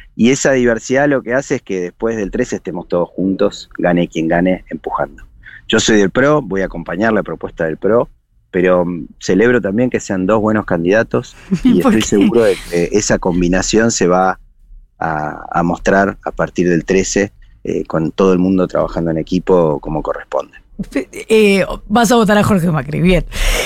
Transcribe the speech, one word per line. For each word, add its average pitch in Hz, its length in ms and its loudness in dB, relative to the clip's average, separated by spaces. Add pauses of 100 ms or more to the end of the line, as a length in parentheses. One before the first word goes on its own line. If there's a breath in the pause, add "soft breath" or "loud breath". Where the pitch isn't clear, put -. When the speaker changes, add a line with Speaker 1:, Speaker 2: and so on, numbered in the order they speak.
(140 loud breath)
Speaker 1:
y 117 180 4
esa 139 200 2
diversidad 127 560 2
lo 135 140 0
que 110 100 -6
hace 139 220 -2
es 123 80 -6
que 95 180 -4
después 113 380 -4
del 95 120 -4
trece 107 260 -4
estemos 87 320 -10
todos 87 200 0
juntos, 95 680 -4
gane 87 280 0
quien 80 220 -4
gane, 90 400 0
empujando. - 560 -8 (440 loud breath)
Yo 110 120 2
soy 113 160 2
del 98 140 2
pro, 143 320 2
voy 95 180 -6
a 92 60 -2
acompañar 87 460 -4
la 95 120 0
propuesta 85 400 -8
del 78 120 -4
pro, 117 320 0 (440)
pero, 90 320 2
mm, 87 240 -6 (100)
celebro 113 420 2
también 104 300 -2
que 113 80 -2
sean 95 260 -4
dos 107 160 2
buenos 107 240 0
candidatos 101 720 0 (160)
Speaker 2:
<laughs> 185 140 -2
Speaker 1:
y 240 160 4
Speaker 2:
¿Por 233 120 2
Speaker 1:
estoy 110 260 2
Speaker 2:
qué? 98 60 4
Speaker 1:
seguro 117 200 4
de 95 120 2 (140)
que 85 220 0
esa 107 260 0
combinación 92 720 2
se 98 160 0
va 92 320 2 (640)
a, 80 500 -6
a 85 140 0
mostrar 95 600 0
a 78 60 -6
partir 87 380 -2
del 85 160 0
trece, 98 480 0 (320)
eh, 87 200 -6
con 80 280 -4
todo 95 200 2
el 90 60 2
mundo 90 300 2
trabajando 82 420 -2
en 80 80 -4
equipo 82 600 0
como 78 220 -6
corresponde. - 540 -8 (320)
Speaker 2:
Fe-, - 240 -6
eh, 202 540 2 (220)
vas 220 240 2
a - 20 6
votar 214 240 4
a 202 60 4
Jorge 180 260 2
Macri, 147 300 -4
bien. 175 260 2 (400 loud breath)